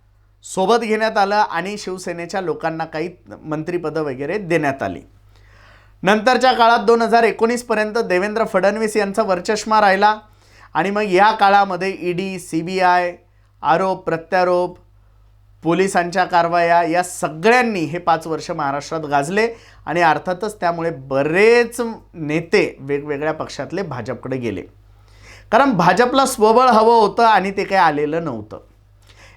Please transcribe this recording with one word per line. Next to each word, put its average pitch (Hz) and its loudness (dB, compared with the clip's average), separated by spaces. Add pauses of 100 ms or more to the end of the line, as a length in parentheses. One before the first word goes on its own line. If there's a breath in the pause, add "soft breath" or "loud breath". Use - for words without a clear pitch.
(440)
सोबत - 0
घेण्यात 220 -2
आलं 202 2
आणि 196 -2
शिवसेनेच्या 185 -8
लोकांना 160 -4
काही 160 -8 (340)
मंत्रिपदं 156 -6
वगैरे 143 -6
देण्यात 160 -2
आली. 92 -6 (1000 soft breath)
नंतरच्या 226 2
काळात 233 4
दोन 233 2
हजार 226 2
एकोणीस 226 0
पर्यंत 214 -2
देवेंद्र 208 0
फडणवीस 208 0
यांचा 202 -2
वरचष्मा 208 0
राहिला 208 4 (560 soft breath)
आणि 170 0
मग 208 -2
या 202 4
काळामध्ये 196 2
ईडी, 180 -6
सीबीआय, 175 0 (500)
आरोप 185 0
प्रत्यारोप, 180 -2 (840)
पोलिसांच्या 175 0
कारवाया, 170 2
या 170 0
सगळ्यांनी 190 0
हे 156 -4
पाच 165 -2
वर्ष 156 -6
महाराष्ट्रात 147 -4
गाजले 151 0 (400 loud breath)
आणि 160 0
अर्थातच 175 0
त्यामुळे 170 -2
बरेच 165 2 (340)
नेते 165 -2
वेगवेगळ्या 143 -4
पक्षातले 147 -8
भाजपकडे 131 -8
गेले, 110 -6 (920 soft breath)
कारण 262 4
भाजपला 233 2
स्वबळ 240 4
हवं 226 6
होतं 214 2
आणि 202 4
ते 196 -4
काही 190 0
आलेलं 156 0
नव्हतं. 110 -10 (760 soft breath)